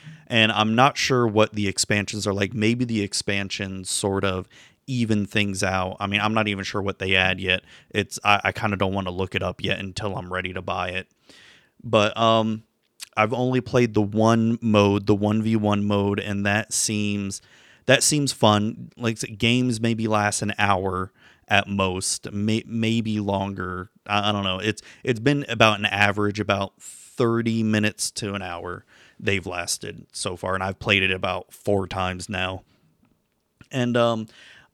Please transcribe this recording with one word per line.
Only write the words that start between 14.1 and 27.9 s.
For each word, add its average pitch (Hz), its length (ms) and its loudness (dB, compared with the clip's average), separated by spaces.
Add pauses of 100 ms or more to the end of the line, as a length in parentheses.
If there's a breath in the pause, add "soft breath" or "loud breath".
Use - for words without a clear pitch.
mode, 101 460 4
the 104 80 4
one 104 260 2
v 113 140 0
one 104 280 2
mode, 101 360 2
and 101 260 -4
that 101 280 0
seems, 101 680 -2 (440 soft breath)
that 127 180 4
seems 147 280 2
fun. 110 640 2
Like, 113 220 -2 (180)
games 120 440 2
maybe 113 260 0
last 104 340 0
an 104 160 -2
hour 95 540 0 (360 soft breath)
at 101 200 2
most, 95 640 -2
may-, 107 340 0
maybe 113 540 -2
longer. 98 680 -4 (160)
I, 104 240 0
I - 20 4
don't 101 120 0
know. 95 160 -2
It's, 104 220 -2 (220 loud breath)
it's 120 160 -2
been 143 300 2
about 110 300 4
an 104 60 2
average 101 540 2
about 98 400 0
thirty 117 840 0
minutes 107 480 0